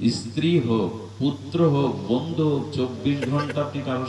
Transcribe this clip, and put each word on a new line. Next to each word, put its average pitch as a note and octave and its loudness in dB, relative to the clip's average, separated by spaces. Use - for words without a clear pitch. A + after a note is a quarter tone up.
স্ত্রী D#3+ 2
হোক, A2 -2
পুত্র D#3+ 2
হোক, B2+ 2
বন্ধু D#3 0
হোক, C3 -2
চব্বিশ B2+ -2
ঘন্টা D3 -2
আপনি C#3 -4
কারোর B2+ -2